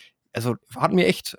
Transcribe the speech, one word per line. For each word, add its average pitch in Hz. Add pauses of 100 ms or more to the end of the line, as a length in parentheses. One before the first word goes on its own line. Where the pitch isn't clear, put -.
(320)
also 117 (200)
hat 214
mir 180
echt, -